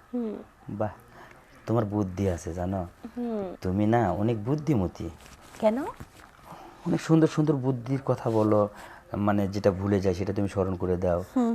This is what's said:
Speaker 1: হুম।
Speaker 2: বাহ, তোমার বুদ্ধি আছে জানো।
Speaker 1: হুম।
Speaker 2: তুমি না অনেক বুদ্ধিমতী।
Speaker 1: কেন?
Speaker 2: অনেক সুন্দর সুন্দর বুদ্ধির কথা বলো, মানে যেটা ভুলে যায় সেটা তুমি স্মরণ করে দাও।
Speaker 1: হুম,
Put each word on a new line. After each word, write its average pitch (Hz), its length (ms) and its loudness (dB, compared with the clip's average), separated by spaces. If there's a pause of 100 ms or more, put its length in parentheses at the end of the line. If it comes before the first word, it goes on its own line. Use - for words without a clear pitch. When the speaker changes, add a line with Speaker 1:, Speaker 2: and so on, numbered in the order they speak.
(120)
Speaker 1:
হুম। 233 220 -6 (360)
Speaker 2:
বাহ, 107 240 -6 (720)
তোমার 110 200 2
বুদ্ধি 98 400 0 (100)
আছে 85 180 -10
জানো। 92 280 -4 (340)
Speaker 1:
হুম। 226 300 -6 (160)
Speaker 2:
তুমি 95 320 0
না 120 80 4 (200)
অনেক 110 160 0 (100)
বুদ্ধিমতী। 127 600 -2 (540)
Speaker 1:
কেন? 220 160 2 (1080)
Speaker 2:
অনেক 165 220 0
সুন্দর 160 280 6
সুন্দর 156 200 2 (100)
বুদ্ধির 131 400 -2
কথা 123 240 0
বলো, 107 320 6 (640)
মানে 104 200 2
যেটা 101 240 2
ভুলে 98 320 0
যায় 95 160 2
সেটা 98 180 -2
তুমি 101 160 0
স্মরণ 95 280 0
করে 90 160 0
দাও। 87 240 2
Speaker 1:
হুম, 233 340 0